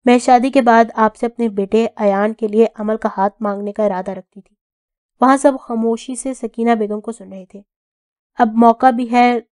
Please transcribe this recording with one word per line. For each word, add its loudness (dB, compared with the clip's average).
मैं 4
शादी 2
के 2
बाद 4
आपसे -2
अपने -4
बेटे -2
अयान -2
के -6
लिए 2
अमल -6
का -4
हाथ -2
मांगने -6
का -4
इरादा -4
रखती -20
थी।" -20
वहां 4
सब 2
खामोशी -6
से -8
सकीना -4
बेगम -6
को -14
सुन -16
रहे -18
थे। -20
"अब 0
मौका 4
भी -2
है 2